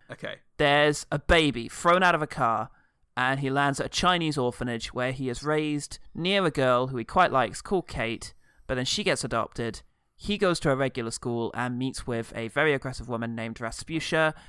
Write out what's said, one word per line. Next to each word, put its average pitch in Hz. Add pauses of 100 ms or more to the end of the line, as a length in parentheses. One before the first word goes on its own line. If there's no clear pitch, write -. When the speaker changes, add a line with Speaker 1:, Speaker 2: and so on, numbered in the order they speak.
(120)
Speaker 1:
Okay. - (220)
Speaker 2:
There's 147
a 143
baby 143
thrown 175
out 175
of 156
a 151
car, 113 (480)
and 131
he 139
lands 139
at 151
a -
Chinese 170
orphanage 123
where 127
he 131
is 120
raised 151 (140)
near 190
a 156
girl 127
who 131
he 117
quite 180
likes 120
called 185
Kate, - (340)
but 131
then 127
she 208
gets 170
adopted. 117 (360)
He 208
goes 180
to 156
a 135
regular 127
school 117
and 123
meets 127
with 117
a 113
very 147
aggressive 127
woman 117
named 113
Rasputia, 156 (160)